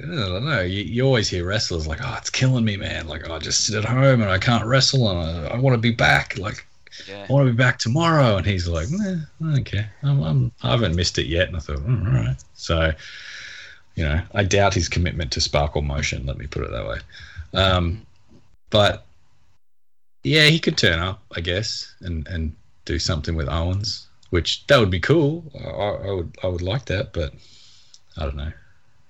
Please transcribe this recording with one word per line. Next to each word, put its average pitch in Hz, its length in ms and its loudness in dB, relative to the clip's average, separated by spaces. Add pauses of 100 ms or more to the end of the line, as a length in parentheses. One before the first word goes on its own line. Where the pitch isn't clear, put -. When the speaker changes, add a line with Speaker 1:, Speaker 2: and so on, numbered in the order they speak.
Speaker 1:
I - 20 -12
don't 113 400 -2
know. 147 180 0
You, 95 200 -2
you 117 220 0
always 123 240 2
hear 87 160 -2
wrestlers 90 420 -2
like, 78 160 -4
"Oh, 67 140 -6
it's - 120 -10
killing 127 360 2
me, 104 100 0
man. 82 320 -6
Like, 76 220 -10
I 80 100 -8
just - 260 -2
sit 104 100 -2
at 104 100 -2
home 131 360 6
and 101 80 2
I 95 80 2
can't 117 280 2
wrestle 127 440 4
and 82 380 -4
I, - 60 -6
I 113 40 -4
wanna 127 200 4
be 117 140 2
back. 73 460 2
Like, 101 300 -8 (400)
Speaker 2:
Yeah. 98 220 -12
Speaker 1:
I - 20 -6
wanna 135 200 4
be 117 40 0
back 127 240 2
tomorrow." 143 560 4
And 90 100 0
he's 92 220 0
like, 85 240 -2
"Nah, 190 240 -2 (340)
I 151 40 2
don't 123 100 2
care. 104 260 -4 (140)
I'm, 139 200 2
I'm, 135 280 0 (100)
I 123 100 0
haven't 104 260 2
missed 90 220 0
it 69 80 -2
yet." 85 200 2
And 90 80 -10
I 87 60 -6
thought, 73 180 -6
"Mm, 95 260 -2
all 120 200 2
right." 131 180 -4 (120)
So, 82 360 0 (1040)
you 85 80 -2
know, 76 180 2 (120)
I 104 100 2
doubt 98 300 4
his 87 160 0
commitment 82 420 -2
to - 100 -4
Sparkle 73 420 0
Motion, 71 420 -4
let 65 120 -6
me - 100 -10
put - 180 -6
it 50 60 -8
that 55 140 -6
way. 55 120 -6 (560)
Um, 92 520 2 (680)
but, 101 340 2 (1160)
yeah, 151 240 6
he 160 120 6
could 160 180 0
turn 85 220 4
up, 95 240 -4 (100)
I - 60 -6
guess, 90 640 -4
and, 82 260 -6
and 80 260 -6 (300)
do 80 160 -4
something 82 380 -2
with 73 100 -2
Owens, 90 600 -4 (240)
which - 360 -2
that 139 120 8
would 104 120 4
be 90 80 0
cool. 160 460 2 (120)
I, - 120 -12
I, 101 200 -2 (180)
I 98 40 -4
would, 82 320 -6
I 92 40 -2
would 87 140 -4
like 98 240 -4
that, 98 280 -4
but 90 200 -4 (840)
I 78 60 -6
don't 71 120 -4
know. 76 160 -8 (580)